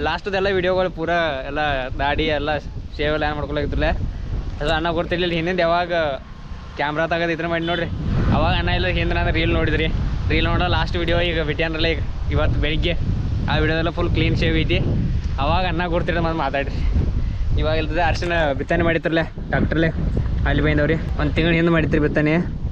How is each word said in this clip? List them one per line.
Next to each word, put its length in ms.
ಲಾಸ್ಟ್‌ದೆಲ್ಲ 400
ವಿಡಿಯೋಗಳು 320
ಪೂರಾ 300
ಎಲ್ಲ 140
ದಾಡಿ 280
ಎಲ್ಲ 180
ಶೇವ್ 180
ಎಲ್ಲ 140
ಏನ್ 100
ಮಾಡ್ಕೊಳಕಿದ್ರಲ್ಲ, 520
ಅದು 120
ಅಣ್ಣ 160
ಗೊತ್ತಿರ್ಲಿಲ್ಲ. 360
ಹಿಂದಿಂದ 260
ಯಾವಾಗ 320
ಕ್ಯಾಮ್ರಾ 360
ತಗದ್ 220
ಇದ್ರ 180
ಮಾಡಿ 180
ನೋಡ್ರಿ, 160
ಅವಾಗ 240
ಅಣ್ಣ 80
ಇಲ್ಲ 180
ಹಿಂದೆ 280
ನಾನು 240
ರೀಲ್ 160
ನೋಡಿದ್ರಿ. 320
ರೀಲ್ 160
ನೋಡೋ 220
ಲಾಸ್ಟ್ 300
ವಿಡಿಯೋ 220
ಈಗ 100
ಬಿಟ್ಯಾನ್ರಲ್ಲ 440
ಈಗ 80
ಇವತ್ತು 340
ಬೆಳಿಗ್ಗೆ, 280
ಆ 120
ವಿಡಿಯೋದೆಲ್ಲ 280
ಫುಲ್ 260
ಕ್ಲೀನ್ 260
ಶೇವ್ 200
ಐತಿ. 160
ಅವಾಗ 240
ಅಣ್ಣ 200
ಗೊತ್ತಿರ 400
ಮತ್ತೆ 180
ಮಾತಾಡ್ರಿ. 320
ಇವಾಗ 200
ಇಲ್ದಿದ್ರೆ 300
ಅರ್ಶಿನ 220
ಬಿತ್ತನೆ 280
ಮಾಡಿತ್ರಲ್ಲ 340
ಟ್ರ್ಯಾಕ್ಟರ್ಲೆ, 680
ಅಲ್ಲಿ 180
ಬೈದವ್ರಿ. 300
ಒಂದ್ 160
ತಿಂಗ್ಳು 180
ಹಿಂದೆ 220
ಮಾಡಿತ್ರಿ 300
ಬಿತ್ತನೆ, 280